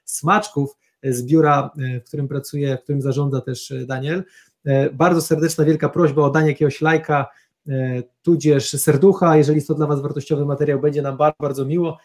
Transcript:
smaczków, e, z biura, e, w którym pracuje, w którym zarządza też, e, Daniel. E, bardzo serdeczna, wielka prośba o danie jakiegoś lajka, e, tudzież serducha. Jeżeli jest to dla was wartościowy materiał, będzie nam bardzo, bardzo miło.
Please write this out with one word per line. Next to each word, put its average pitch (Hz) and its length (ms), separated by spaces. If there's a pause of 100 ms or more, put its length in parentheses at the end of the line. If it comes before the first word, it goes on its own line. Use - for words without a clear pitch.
smaczków, 156 720 (260)
e, 131 100
z 123 120
biura, 147 520
e, 127 220
w - 40
którym 143 240
pracuje, 139 500
w - 60
którym 143 180
zarządza 135 400
też, - 300
e, 131 140
Daniel. 139 380 (420)
E, 139 240
bardzo 165 320
serdeczna, 156 440
wielka 151 240
prośba 151 320
o 139 80
danie 156 180
jakiegoś 143 340
lajka, 156 460 (400)
e, 127 360 (180)
tudzież 147 480
serducha. 160 680
Jeżeli 151 200
jest 147 100
to 160 60
dla 147 140
was 143 140
wartościowy 143 440
materiał, 143 340
będzie 147 220
nam 135 160
bardzo, 151 220
bardzo 139 260
miło. 160 400